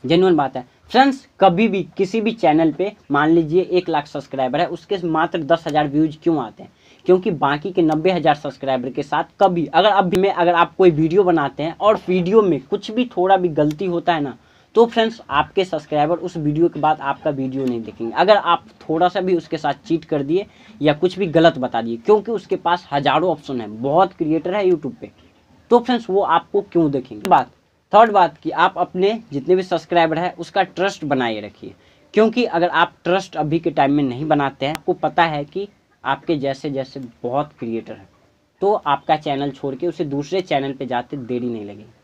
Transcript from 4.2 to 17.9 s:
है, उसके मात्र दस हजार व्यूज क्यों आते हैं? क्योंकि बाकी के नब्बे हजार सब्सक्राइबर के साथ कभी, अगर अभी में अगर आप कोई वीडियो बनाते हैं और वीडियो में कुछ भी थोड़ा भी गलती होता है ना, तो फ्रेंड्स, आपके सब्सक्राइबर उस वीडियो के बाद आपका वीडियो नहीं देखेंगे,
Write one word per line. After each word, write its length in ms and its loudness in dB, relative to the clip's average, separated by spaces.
है, 60 0
उसके 380 -8
मात्र 380 -2
दस 240 0
हजार 220 0
व्यूज 340 0
क्यों 160 0
आते 240 -10
हैं? 80 -20
क्योंकि 260 2
बाकी 400 -2
के 100 0
नब्बे 280 2
हजार 240 2
सब्सक्राइबर 560 -6
के 120 -8
साथ 220 -4
कभी, 260 2
अगर 220 4
अभी 280 2
में 140 2
अगर 240 2
आप 220 2
कोई 140 6
वीडियो 340 2
बनाते 380 0
हैं 160 -6
और 200 2
वीडियो 340 2
में 180 0
कुछ 300 -6
भी 140 -2
थोड़ा 200 4
भी 120 0
गलती 380 -2
होता 280 -2
है 60 -2
ना, 160 -6
तो 120 6
फ्रेंड्स, 340 -2
आपके 340 0
सब्सक्राइबर 520 -2
उस 200 -8
वीडियो 320 0
के 120 -6
बाद 200 0
आपका 300 -4
वीडियो 340 -6
नहीं 180 -4
देखेंगे, 320 -8